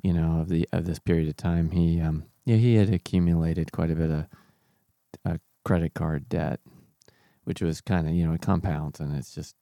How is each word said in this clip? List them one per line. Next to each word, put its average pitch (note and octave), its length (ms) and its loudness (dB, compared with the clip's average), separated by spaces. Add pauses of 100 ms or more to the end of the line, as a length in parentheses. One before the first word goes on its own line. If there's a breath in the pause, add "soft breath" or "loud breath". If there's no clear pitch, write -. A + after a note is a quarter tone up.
you F#2 80 2
know, E2 300 2
of D#2+ 80 -4
the, E2 240 0
of E2 120 0
this E2 140 -4
period E2 300 0
of D2+ 80 -8
time, E2+ 340 0
he, E2+ 300 2
um, D#2 240 -2 (180)
yeah, A#2 140 2
he A#2 180 6
had G#2 180 4
accumulated E2 800 0
quite E2 200 -2
a D#2+ 40 -2
bit D#2+ 160 0
of, D#2 160 -2 (960 soft breath)
uh, E2 140 -4 (260)
credit E2 300 0
card D#2 340 -4
debt, D#2 320 -4 (840 soft breath)
which - 160 -8
was D#2+ 180 -2
kinda, E2 320 -2
you E2+ 160 2
know, D#2+ 60 0
it E2 80 -4
compounds, D#2 580 -2
and D2 160 -6
it's C2 180 -10
just, - 280 -14